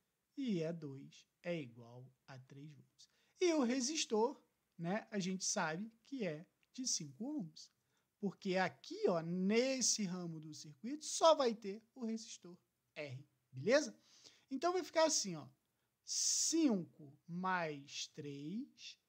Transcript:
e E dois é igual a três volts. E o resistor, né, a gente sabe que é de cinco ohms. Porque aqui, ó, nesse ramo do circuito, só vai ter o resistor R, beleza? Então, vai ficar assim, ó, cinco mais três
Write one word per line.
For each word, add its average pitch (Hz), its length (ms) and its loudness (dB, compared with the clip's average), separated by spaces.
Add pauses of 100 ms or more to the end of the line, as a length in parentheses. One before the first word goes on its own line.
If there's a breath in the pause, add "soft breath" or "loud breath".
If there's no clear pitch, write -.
(360)
e 226 260 0
E 160 120 0
dois 147 540 -12 (140)
é 175 180 -4
igual 120 480 -14 (200)
a 135 120 -14
três 139 320 -18
volts. - 380 -20 (320)
E 339 120 8
o 302 100 4
resistor, 247 800 2 (360)
né, 185 340 -2
a 214 80 -2
gente 190 240 -2
sabe 180 480 0 (140)
que 254 200 -4
é 160 200 -4 (280)
de 254 140 -8
cinco 151 380 -4
ohms. 247 440 -8 (480)
Porque 185 380 -2
aqui, 294 540 0
ó, 170 120 2
nesse 220 840 2
ramo 175 360 -4
do 156 140 -12
circuito, 226 520 -10
só 320 300 8
vai 247 180 4
ter 208 300 -8 (100)
o 254 120 -8
resistor 220 520 -8 (380)
R, 147 320 -8 (240)
beleza? 214 440 2 (540 soft breath)
Então, 269 220 0
vai 359 120 0
ficar 320 220 4
assim, 196 300 0
ó, 135 120 -10 (580)
cinco 190 1080 2 (140)
mais 170 800 -4
três 151 880 -10 (120)